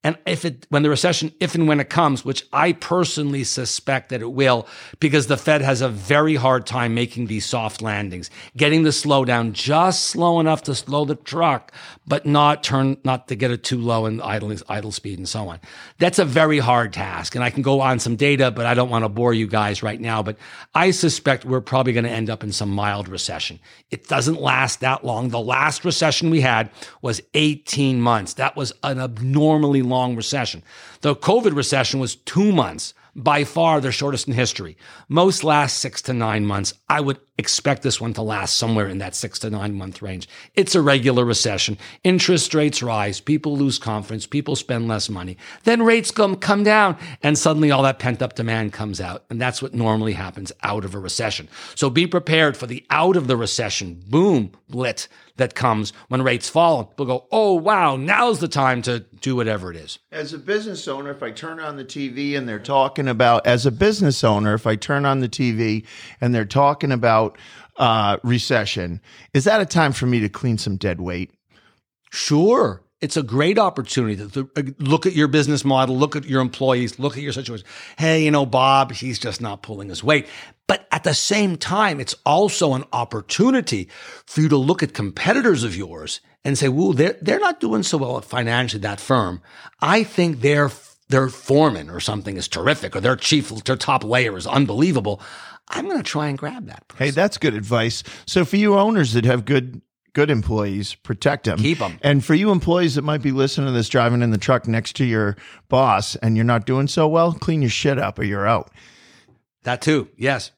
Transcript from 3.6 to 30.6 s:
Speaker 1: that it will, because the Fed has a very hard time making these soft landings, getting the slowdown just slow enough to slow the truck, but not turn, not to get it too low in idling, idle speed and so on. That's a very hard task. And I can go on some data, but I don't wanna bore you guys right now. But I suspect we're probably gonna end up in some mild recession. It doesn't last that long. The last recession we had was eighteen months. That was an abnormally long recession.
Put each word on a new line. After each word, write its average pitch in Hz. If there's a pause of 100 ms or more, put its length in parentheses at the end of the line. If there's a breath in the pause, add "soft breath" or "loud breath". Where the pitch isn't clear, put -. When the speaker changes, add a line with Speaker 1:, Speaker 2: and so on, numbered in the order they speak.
Speaker 1:
that 123
it 120
will, 127 (320 loud breath)
because 143
the 135
Fed 151
has 135
a 131
very 143
hard 127
time 120
making 120
these 104
soft 110
landings, 101 (260 loud breath)
getting 151
the 151
slowdown 123
just 160
slow 170
enough 156
to 143
slow 143
the 143
truck, 151 (360 loud breath)
but 143
not 147
turn, 135
not 127
to 127
get 120
it 120
too 127
low 117
in 110
idling, 107 (120)
idle 104
speed 95
and 90
so 104
on. 85 (380 loud breath)
That's 180
a 196
very 151
hard 117
task. 90
And 123
I 120
can 135
go 139
on 131
some 117
data, 135
but 117
I 120
don't 123
wanna 113
bore 120
you 113
guys 104
right 110
now. 113
But 107 (360 loud breath)
I 175
suspect 143
we're 127
probably 127
gonna 117
end 113
up 110
in 104
some 101
mild 101
recession. 90 (300 soft breath)
It -
doesn't 147
last 131
that 131
long. 123
The 117
last 131
recession 165
we 160
had 117 (320 loud breath)
was 117 (140)
eighteen 143
months. 113
That 131
was 135 (100)
an 139
abnormally 139
long 127
recession. 113 (380 loud breath)